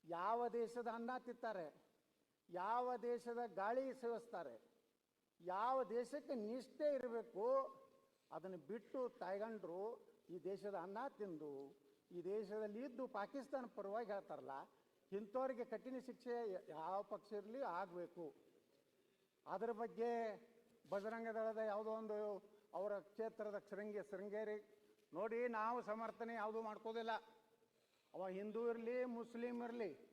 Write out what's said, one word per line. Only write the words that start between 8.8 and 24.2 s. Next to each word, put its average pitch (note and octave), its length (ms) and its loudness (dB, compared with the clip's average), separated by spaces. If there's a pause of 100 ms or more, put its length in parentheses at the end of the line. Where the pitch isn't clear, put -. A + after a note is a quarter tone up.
ತಾಯ್ಗಂಡ್ರು G3+ 1000 -4 (220)
ಈ F3 80 -6
ದೇಶದ F#3+ 360 -4
ಅನ್ನ F#3+ 240 -2 (100)
ತಿಂದು D3+ 680 -6 (340)
ಈ F3 120 -6
ದೇಶದಲ್ಲಿ G#3 600 -2
ಇದ್ದು B3+ 260 -4
ಪಾಕಿಸ್ತಾನ B3 560 -2 (120)
ಪರವಾಗಿ G3+ 360 -2
ಹೇಳ್ತಾರಲ್ಲ, D3+ 380 -4 (600)
ಇಂಥವ್ರಿಗೆ A#3 520 0
ಕಠಿಣ A3+ 300 -4 (120)
ಶಿಕ್ಷೆ A#3+ 460 -2 (160)
ಯಾವ D#3+ 340 0
ಪಕ್ಷ G#3 300 -6
ಇರಲಿ G#3+ 300 -4
ಆಗಬೇಕು. F3 720 -4 (1120)
ಅದ್ರ F#3+ 260 0
ಬಗ್ಗೆ A3+ 680 0 (460)
ಬಜರಂಗ A3 400 0
ದಳದ A3 380 2
ಯಾವುದೋ G#3+ 240 2
ಒಂದು G#3+ 480 0 (360)
ಅವರ G3+ 240 2
ಕ್ಷೇತ್ರದ G#3+ 600 -2
ಶೃಂಗೇ-, G3+ 520 -2
ಶೃಂಗೇರಿ G#3 760 -2 (260)